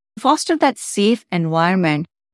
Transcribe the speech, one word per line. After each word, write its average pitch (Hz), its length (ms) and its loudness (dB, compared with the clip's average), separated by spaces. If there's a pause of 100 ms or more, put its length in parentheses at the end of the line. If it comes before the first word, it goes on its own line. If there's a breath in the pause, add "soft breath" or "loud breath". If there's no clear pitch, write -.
(180)
Foster 302 400 0
that 233 200 0
safe 214 540 0
environment, 165 720 0 (280)